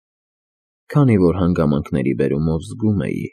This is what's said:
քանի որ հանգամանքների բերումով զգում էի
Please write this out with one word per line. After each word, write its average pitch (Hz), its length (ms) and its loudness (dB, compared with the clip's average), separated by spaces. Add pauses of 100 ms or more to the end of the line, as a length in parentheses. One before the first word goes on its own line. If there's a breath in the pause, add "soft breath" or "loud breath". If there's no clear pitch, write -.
(920)
քանի 135 260 4
որ 90 220 2
հանգամանքների 76 760 0
բերումով 78 520 -2
զգում 107 360 -2
էի 50 300 -6